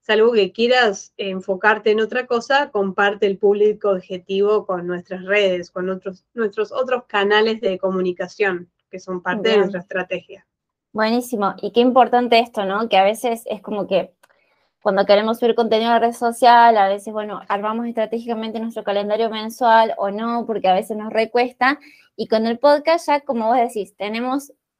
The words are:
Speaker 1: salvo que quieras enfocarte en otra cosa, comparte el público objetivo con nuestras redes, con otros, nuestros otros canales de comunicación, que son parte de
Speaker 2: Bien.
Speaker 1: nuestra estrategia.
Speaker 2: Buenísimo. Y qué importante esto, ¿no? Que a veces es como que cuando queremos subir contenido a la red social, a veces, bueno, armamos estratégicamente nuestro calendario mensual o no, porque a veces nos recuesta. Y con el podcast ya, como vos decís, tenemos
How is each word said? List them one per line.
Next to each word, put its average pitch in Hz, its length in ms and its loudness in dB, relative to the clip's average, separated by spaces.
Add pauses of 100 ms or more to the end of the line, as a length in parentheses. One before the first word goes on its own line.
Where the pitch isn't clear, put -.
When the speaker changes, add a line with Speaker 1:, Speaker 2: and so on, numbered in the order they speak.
Speaker 1:
salvo 220 320 2
que 196 200 2
quieras 240 640 0
enfocarte 202 720 -2
en 214 100 2
otra 233 260 -4
cosa, 269 440 0
comparte 202 560 0
el 196 120 -2
público 208 520 2
objetivo 190 760 -2
con 175 200 -6
nuestras 180 380 -8
redes, 185 460 0
con 185 200 -6
otros, 185 340 -10 (100)
nuestros 214 360 -4
otros 254 360 -4
canales 214 540 0
de 190 180 -4
comunicación, 185 920 -4 (180)
que 185 120 -16
son 185 200 -10
parte 190 280 -4
de 220 60 0
Speaker 2:
Bien. 208 60 4
Speaker 1:
nuestra 190 200 -2
estrategia. 180 680 -10 (460)
Speaker 2:
Buenísimo. 220 680 -2
Y 202 120 -8
qué 233 80 2
importante 247 580 4
esto, 233 280 -2
¿no? 208 220 -4
Que 208 100 2
a 190 60 6
veces 226 420 -2
es 208 160 -8
como 202 260 -6
que 185 240 -2 (680)
cuando 196 260 0
queremos 214 340 2
subir 233 160 2
contenido 226 340 0
a 240 40 4
la 226 120 2
red 233 60 0
social, 233 640 6
a 196 120 4
veces, 202 240 -4
bueno, 208 360 -8
armamos 214 380 -4
estratégicamente 226 760 -6
nuestro 226 240 -8
calendario 208 440 -2
mensual 226 680 2
o 196 140 -2
no, 233 360 -4
porque 208 220 -2
a 180 60 6
veces 190 220 -2
nos 214 160 -10
recuesta. 247 680 0 (360)
Y 220 120 -6
con 220 180 0
el 233 120 -2
podcast 294 500 2
ya, 294 120 2
como 233 260 -4
vos 240 100 2
decís, 233 400 -2
tenemos 240 560 -6 (280)